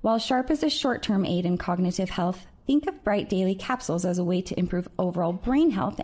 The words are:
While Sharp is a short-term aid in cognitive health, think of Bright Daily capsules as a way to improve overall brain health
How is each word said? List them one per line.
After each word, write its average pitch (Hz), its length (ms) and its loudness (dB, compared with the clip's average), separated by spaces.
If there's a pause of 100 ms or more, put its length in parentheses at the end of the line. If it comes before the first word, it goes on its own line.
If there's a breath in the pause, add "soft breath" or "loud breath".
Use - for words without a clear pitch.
While 226 160 2
Sharp 262 320 0
is 302 120 2
a 320 60 2
short-term 214 560 0
aid 175 220 0
in 180 100 2
cognitive 185 540 0
health, 185 360 -2 (200)
think 294 200 2
of - 160 -6
Bright 208 280 0
Daily 190 240 2
capsules 185 500 -4
as 180 140 0
a 180 60 0
way 180 180 0
to - 160 -6
improve 180 280 0 (120)
overall 180 340 0
brain 269 380 2
health 202 340 -2